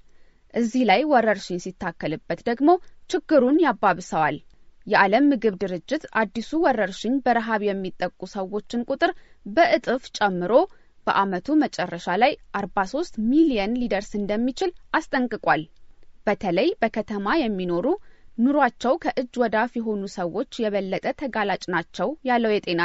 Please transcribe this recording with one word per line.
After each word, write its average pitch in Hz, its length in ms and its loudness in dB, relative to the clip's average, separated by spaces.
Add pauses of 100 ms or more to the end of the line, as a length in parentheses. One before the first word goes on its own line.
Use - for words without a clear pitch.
(540)
እዚህ 240 300 0
ላይ 196 200 6
ወረርሽኝ 214 560 2
ሲታከልበት 170 840 -8
ደግሞ 262 260 2 (400)
ችግሩን 294 500 4
ያባብሰዋል። 180 760 0 (500)
የዓለም 202 400 6
ምግብ 226 300 2
ድርጅት 185 480 -4 (120)
አዲሱ 220 340 -2 (100)
ወረርሽኝ 226 600 0
በረሃብ 226 420 0
የሚጠቁ 190 640 -4
ሰዎችን 208 600 -6
ቁጥር 294 240 0 (360)
በእጥፍ - 680 2
ጨምሮ 185 400 -2 (540)
በዓመቱ 196 500 0
መጨረሻ 180 500 -2 (100)
ላይ 254 160 4 (200)
አርባ 202 340 -2
ሦስት 294 360 -6
ሚሊየን 240 540 2
ሊደርስ 208 380 -2
እንደሚችል 226 560 -2 (240)
አስጠንቅቋል። 233 680 -2 (640)
በተለይ 202 440 0 (100)
በከተማ 208 580 -4
የሚኖሩ፣ 185 500 -2 (520)
ኑሯቸው 262 600 2
ከእጅ - 380 -4
ወዳፍ 226 380 0
የሆኑ 220 340 -4
ሰዎች 185 500 -6
የበለጠ 202 560 -2
ተጋላጭ 214 540 -4
ናቸው 180 400 -2 (160)
ያለው 240 280 2
የጤና 180 320 0